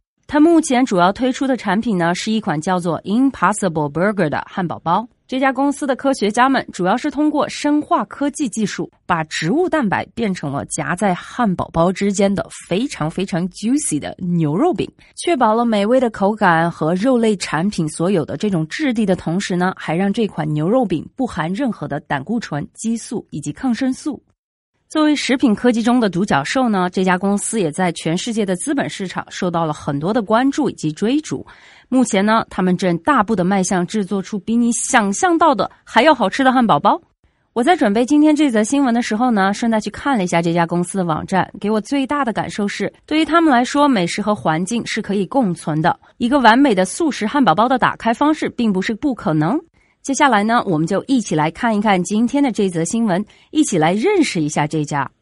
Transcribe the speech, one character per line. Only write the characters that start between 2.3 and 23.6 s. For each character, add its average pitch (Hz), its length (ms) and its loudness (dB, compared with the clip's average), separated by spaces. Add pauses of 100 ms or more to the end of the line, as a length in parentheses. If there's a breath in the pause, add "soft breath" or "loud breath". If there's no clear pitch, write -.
一 220 80 0
款 160 200 -2
叫 185 180 0
做 170 240 -2
Impossible 190 920 0
Burger 185 360 0
的 135 200 -4
汉 190 180 -4
堡 131 120 -8
包。 190 280 0 (200)
这 254 120 -4
家 269 140 2
公 277 180 0
司 285 160 -6
的 269 80 0
科 269 180 0
学 214 160 0
家 240 200 2
们 262 240 0
主 180 120 -4
要 190 120 2
是 277 120 -4
通 302 220 0
过 285 180 -2
生 294 320 0
化 294 260 0
科 - 240 -4
技 285 180 -4
技 208 180 -2
术， - 240 -6 (160)
把 170 180 -2
植 156 280 -4
物 349 160 2
蛋 269 200 0
白 131 180 -2
变 214 280 -4
成 151 160 -6
了 135 140 -6
夹 151 320 -6
在 196 180 0
汉 208 400 -2
堡 - 180 -6
包 170 200 2
之 196 200 -2
间 196 200 2
的 190 120 -4 (240)
非 196 200 -2
常 151 200 -6
非 180 160 -4
常 185 260 -4
juicy 247 480 -2
的 87 200 -8
牛 165 380 0
肉 320 160 2
饼， - 180 -4 (260 soft breath)
确 339 200 -2
保 226 180 2
了 233 100 2
美 208 220 2
味 254 140 4
的 240 100 0
口 202 240 0
感 170 340 4
和 165 280 0
肉 247 200 2
类 226 200 2
产 170 340 -2
品 165 180 -2
所 165 220 -2
有 175 140 2
的 123 120 -6
这 208 140 -2
种 160 160 0
质 277 260 -2
地 220 140 0
的 185 80 2
同 170 260 -2
时 196 140 -4
呢， 180 220 0
还 - 180 -6
让 196 180 0
这 220 140 0
款 156 260 -4
牛 151 160 0
肉 247 160 2
饼 180 300 -4
不 262 100 -4
含 170 280 -4
任 233 180 -2
何 170 160 -8
的 143 140 -6
胆 143 240 -4
固 220 160 -4
醇、 147 340 -8
激 226 220 -6
素 - 340 -10
以 160 100 -10
及 147 120 -8
抗 262 200 -2